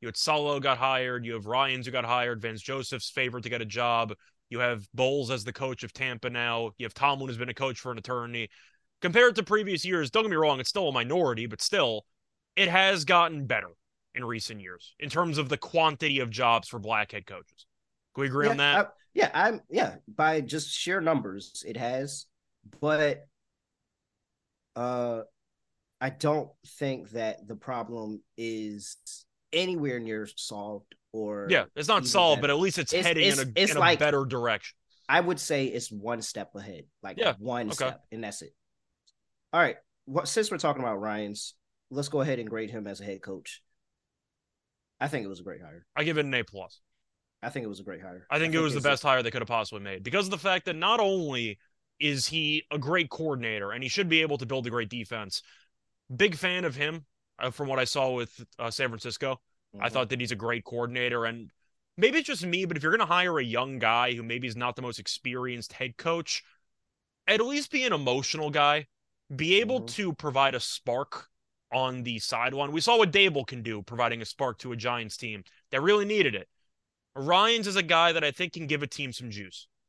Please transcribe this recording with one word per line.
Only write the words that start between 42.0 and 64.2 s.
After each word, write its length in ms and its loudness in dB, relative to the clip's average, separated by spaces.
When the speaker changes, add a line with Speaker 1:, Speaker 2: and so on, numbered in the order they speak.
Speaker 2:
go 120 0
ahead 160 0
and 120 -8
grade 200 -6
him 160 -8
as 160 -10
a 20 -12
head 200 -8
coach. 400 -12
I 60 -2
think 180 -4
it 40 -8
was 100 -12
a 40 -20
great 180 -14
hire. 240 -20
Speaker 1:
I 80 0
give 140 0
it 80 0
an 100 -4
A 80 0
plus. 360 -14
Speaker 2:
I 80 -6
think 140 -6
it 60 -6
was 100 -10
a 40 -16
great 180 -12
hire. 280 -16
Speaker 1:
I 80 0
think 160 0
Speaker 2:
I 40 2
Speaker 1:
it 20 4
Speaker 2:
think 40 4
Speaker 1:
was 100 2
the 40 -2
Speaker 2:
it's 80 -2
a 40 6
Speaker 1:
best 140 2
hire 200 4
they 80 -2
could 100 -6
have 60 -6
possibly 340 -2
made 220 -10
because 240 0
of 40 -4
the 60 -4
fact 280 0
that 100 -4
not 240 2
only 580 0
is 280 0
he 420 0
a 80 -4
great 320 0
coordinator 600 -4
and 100 -8
he 80 -6
should 200 0
be 120 6
able 160 0
to 80 -6
build 220 -4
a 20 -4
great 200 -2
defense. 520 -8
Big 220 2
fan 300 -2
of 100 -2
him, 300 -4
uh, 100 -2
from 200 -6
what 100 0
I 60 2
saw 260 0
with, 320 -6
uh, 120 -4
San 200 -2
Francisco. 500 -6
I 120 -6
Speaker 2:
Mm-hmm. 80 -2
Speaker 1:
thought 160 0
that 100 -4
he's 120 -4
a 40 -2
great 300 -4
coordinator, 600 -2
and 240 -8
maybe 220 4
it's 100 0
just 180 -4
me, 200 0
but 100 -4
if 80 -6
you're 80 2
gonna 140 4
hire 340 2
a 40 0
young 360 -2
guy 360 4
who 80 -8